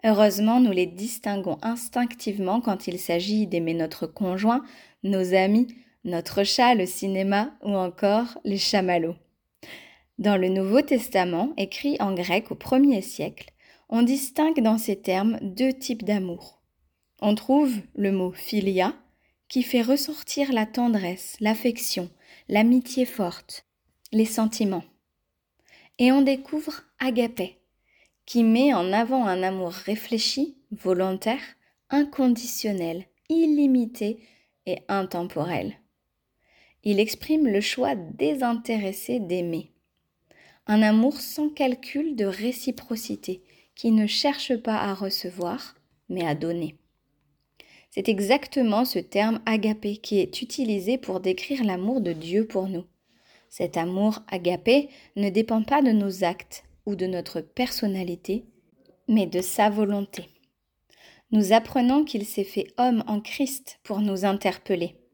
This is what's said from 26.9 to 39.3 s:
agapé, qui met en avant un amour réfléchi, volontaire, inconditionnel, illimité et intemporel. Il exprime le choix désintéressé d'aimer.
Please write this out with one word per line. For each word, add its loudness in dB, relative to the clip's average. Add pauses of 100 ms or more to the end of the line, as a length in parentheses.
agapé, -2 (680)
qui 2
met 6
en 2
avant 2
un 0
amour -2
réfléchi, -4 (140)
volontaire, -2 (480)
inconditionnel, 0 (240)
illimité 2 (460)
et -4 (100)
intemporel. -4 (1080)
Il 2
exprime 2
le 2
choix -2
désintéressé -2
d'aimer. -4 (960)